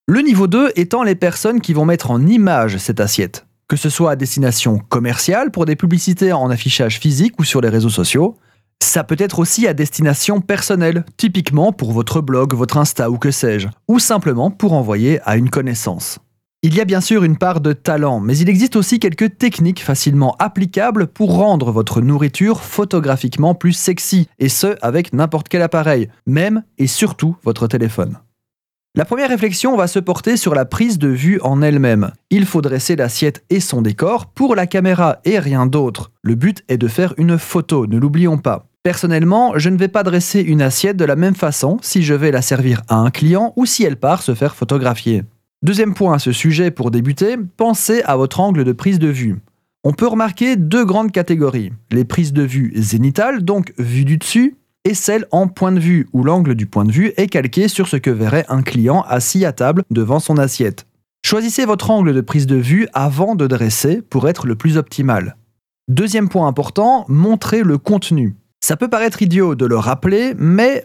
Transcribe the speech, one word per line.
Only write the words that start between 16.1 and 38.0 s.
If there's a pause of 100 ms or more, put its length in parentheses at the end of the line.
Il
y
a
bien
sûr
une
part
de
talent,
mais
il
existe
aussi
quelques
techniques
facilement
applicables
pour
rendre
votre
nourriture
photographiquement
plus
sexy, (140)
et
ce,
avec
n'importe
quel
appareil, (180)
même (140)
et
surtout
votre
téléphone. (760)
La
première
réflexion
va
se
porter
sur
la
prise
de
vue
en
elle-même. (200)
Il
faut
dresser
l'assiette
et
son
décor
pour
la
caméra
et
rien
d'autre. (120)
Le
but
est
de
faire
une
photo,
ne
l'oublions